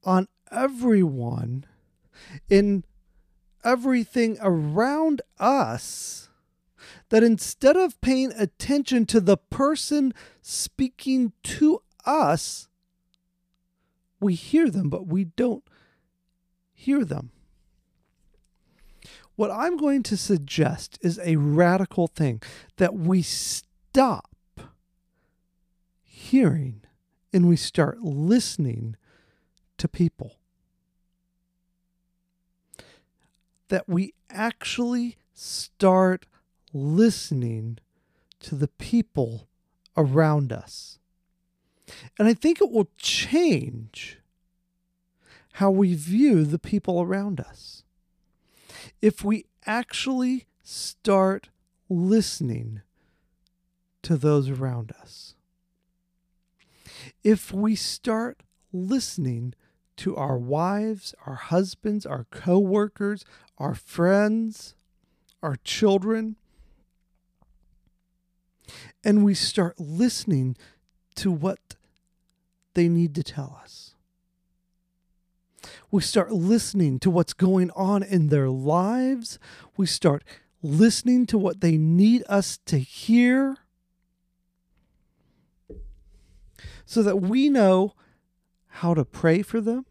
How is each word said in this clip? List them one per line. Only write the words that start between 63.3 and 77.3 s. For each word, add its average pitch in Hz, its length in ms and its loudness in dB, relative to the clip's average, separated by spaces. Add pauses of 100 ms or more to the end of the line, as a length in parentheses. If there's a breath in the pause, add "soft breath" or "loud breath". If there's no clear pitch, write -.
our 143 180 -6
friends, 214 1000 0 (680)
our 143 220 -6
children. 214 720 0 (2750 loud breath)
And 208 220 4
we 202 80 4
start 175 460 -2
listening 156 760 -2 (600 soft breath)
to - 160 -2
what 170 440 -6 (1000)
they 175 140 4
need 170 280 2
to 156 80 -4
tell 135 380 -12
us. - 340 -20 (2000 loud breath)
We 196 100 2
start 196 300 0
listening 180 680 0
to 185 120 2
what's 170 220 0